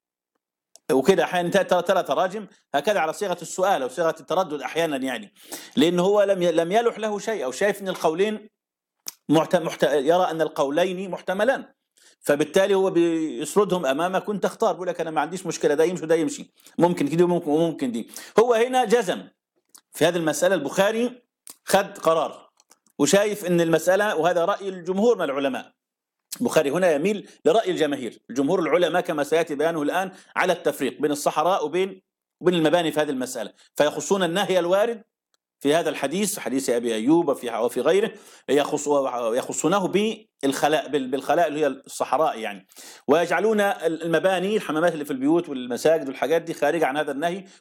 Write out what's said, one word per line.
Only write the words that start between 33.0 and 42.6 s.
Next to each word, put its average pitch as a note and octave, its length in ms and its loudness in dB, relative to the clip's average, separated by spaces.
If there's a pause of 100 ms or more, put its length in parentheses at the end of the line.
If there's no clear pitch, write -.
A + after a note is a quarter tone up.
هذه D3+ 80 -2
المسألة، B2+ 440 -6 (220)
فيخصون D3+ 480 0
النهي F3+ 360 0
الوارد G3+ 440 0 (560)
في C#3+ 160 2
هذا D#3+ 140 0
الحديث، D3+ 500 -4
حديث C3 300 -4
أبي A#2+ 260 0
أيوب D3 340 2
وفي، B2 200 -4
وفي A2+ 320 -2
غيره، F#3+ 300 2 (380)
يخص-، C#3+ 380 0 (460)
يخصونه D#3+ 540 0
بالخلاء، D3+ 1000 -2
بال-، C3+ 200 -2
بالخلاء C#3+ 400 0
اللي D3 120 -6
هي D3 80 2
الصحراء C3 720 -4
يعني، G#2 280 -10 (400)